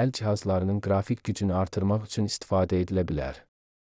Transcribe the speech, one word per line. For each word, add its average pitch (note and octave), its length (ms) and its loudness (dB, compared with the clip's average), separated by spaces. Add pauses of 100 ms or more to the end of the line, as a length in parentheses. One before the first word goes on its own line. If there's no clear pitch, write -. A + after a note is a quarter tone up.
əl C3 80 0
cihazlarının G2 680 0
qrafik G2 440 0
gücünü G2 300 0
artırmaq G2 520 0
üçün G#2 240 -2
istifadə F#2 540 0
edilə F#2 240 0
bilər. C2+ 340 -4 (440)